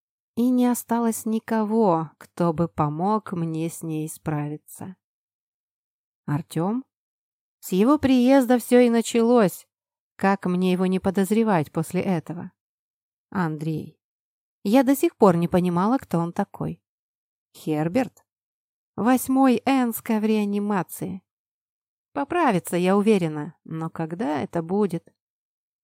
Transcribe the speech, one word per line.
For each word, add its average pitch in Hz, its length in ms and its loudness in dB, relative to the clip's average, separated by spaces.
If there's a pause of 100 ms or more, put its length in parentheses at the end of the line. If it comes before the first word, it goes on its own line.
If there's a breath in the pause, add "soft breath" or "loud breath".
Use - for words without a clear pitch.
(360)
и 240 140 0
не 247 180 2
осталось 233 580 -2
никого, 220 920 0
кто - 360 -2
бы 165 140 -2
помог 165 640 -4
мне 165 360 -4
с - 140 -12
ней 156 260 -6
справиться. 151 880 -8 (1300)
Артем? 175 580 -4 (760)
С - 120 -18
его 226 260 4
приезда 254 600 4
все 247 220 4
и 247 100 6
началось. 233 800 2 (500)
Как 196 280 0
мне 180 260 0
его 180 140 0
не 185 140 0
подозревать 196 720 0
после 170 300 -4
этого? 175 500 -6 (800)
Андрей. 156 680 -6 (640)
Я 240 200 4
до 269 120 2
сих 339 200 0
пор 185 200 6
не 170 120 0
понимала, 180 500 2
кто - 220 -4
он 170 120 -2
такой. 170 500 -6 (760)
Херберт? 170 680 -4 (720)
Восьмой 262 680 2
Энска 240 540 0
в 208 60 0
реанимации. 208 960 -4 (920)
Поправится, 277 640 -2
я 185 200 2
уверена, 175 680 0
но 160 260 -10
когда 190 520 -6
это 170 220 -6
будет? 185 500 -4 (720)